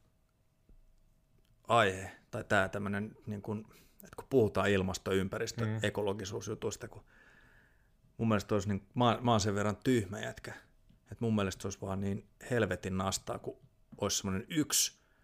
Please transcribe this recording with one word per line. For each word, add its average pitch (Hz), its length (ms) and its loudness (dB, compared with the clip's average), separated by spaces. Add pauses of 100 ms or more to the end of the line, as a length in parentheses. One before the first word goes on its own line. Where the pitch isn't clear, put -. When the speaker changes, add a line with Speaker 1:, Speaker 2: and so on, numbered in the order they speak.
(1700)
Speaker 1:
aihe, 95 420 4 (200)
tai 110 140 -6
tää 95 240 6
tämmönen, 101 480 -4 (100)
niin 104 160 -6
kun, 110 240 -6 (380)
et - 120 -20
kun - 140 -14
puhutaan 101 400 4
ilmasto-, 92 420 2
ympäristö-, 110 540 -2
Speaker 2:
Mm. 110 160 -2
Speaker 1:
ekologisuusjutuista, 107 1040 -4
kun - 140 -18 (1160)
mun 113 100 2
mielestä 107 260 2
olisi 101 140 0
niin, 98 260 -2
mä, 120 280 4
mä 120 80 2
oon 110 100 6
sen 107 140 0
verran 104 220 0
tyhmä 110 440 0
jätkä, - 320 -10 (600)
et - 80 -14
mun 113 140 2
mielestä 98 280 0
se - 60 -8
olisi - 120 -8
vaan 98 200 -4
niin 98 260 -4 (240)
helvetin 95 480 0
nastaa, 95 400 -4
kun - 180 -10 (440)
olisi 101 160 0
semmonen 95 320 -4
yksi - 500 -2 (260)